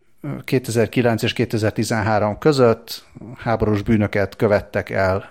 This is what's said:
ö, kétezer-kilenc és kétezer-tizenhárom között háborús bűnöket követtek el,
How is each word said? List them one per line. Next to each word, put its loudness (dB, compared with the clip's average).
ö, -12
kétezer-kilenc 0
és -2
kétezer-tizenhárom -2
között 2
háborús 0
bűnöket 0
követtek 0
el, 0